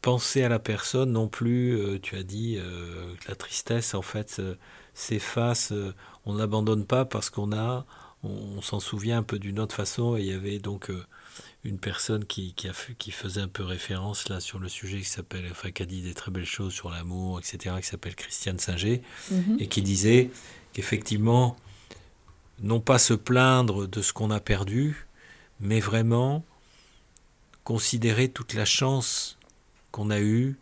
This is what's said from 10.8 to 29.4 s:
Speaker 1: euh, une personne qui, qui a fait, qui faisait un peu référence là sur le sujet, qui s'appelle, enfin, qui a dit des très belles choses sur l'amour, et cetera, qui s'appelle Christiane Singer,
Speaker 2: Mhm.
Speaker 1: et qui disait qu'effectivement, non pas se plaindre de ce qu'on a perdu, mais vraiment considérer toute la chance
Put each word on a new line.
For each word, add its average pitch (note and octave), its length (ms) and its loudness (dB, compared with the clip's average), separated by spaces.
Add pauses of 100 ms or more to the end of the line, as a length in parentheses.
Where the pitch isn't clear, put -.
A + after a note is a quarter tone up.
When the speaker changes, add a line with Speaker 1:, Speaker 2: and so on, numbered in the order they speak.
Speaker 1:
euh, F2+ 140 -8 (600)
une G2+ 140 -6
personne G#2 460 -2
qui, F#2+ 300 -8
qui - 140 -6
a F#2 40 -8
fait, - 220 -10
qui - 160 -12
faisait G2 300 -6
un F#2+ 80 -4
peu F#2+ 160 -6
référence F#2 640 -4
là F2+ 120 -4
sur - 180 -10
le F#2 100 -6
sujet, G2 300 -8
qui F#2+ 60 -8
s'appelle, F#2 460 -8
enfin, F2+ 200 -8
qui G#2 120 -6
a F#2 40 -4
dit F#2 160 -8
des F2+ 120 -8
très - 160 -10
belles F#2 140 -4
choses F#2+ 280 -4
sur F2 180 -8
l'amour, F2+ 500 -4
et - 20 -12
cetera, F#2 380 -6
qui - 60 -6
s'appelle F2+ 280 -8
Christiane - 440 -6
Singer, G#2 440 0 (280)
Speaker 2:
Mhm. F#3+ 280 4
Speaker 1:
et D3 80 0
qui - 160 2
disait G#2 480 6 (420)
qu'effectivement, A2+ 840 4 (1040)
non A2 180 4
pas B2+ 180 6
se A#2 160 6
plaindre B2 760 6
de G2+ 140 -4
ce - 100 0
qu'on G#2+ 180 0
a G#2+ 100 2
perdu, G#2+ 680 0 (540)
mais G#2+ 200 4
vraiment A#2 640 2 (1200)
considérer A#2 640 4
toute - 260 -6
la G#2+ 100 2
chance - 760 2 (540)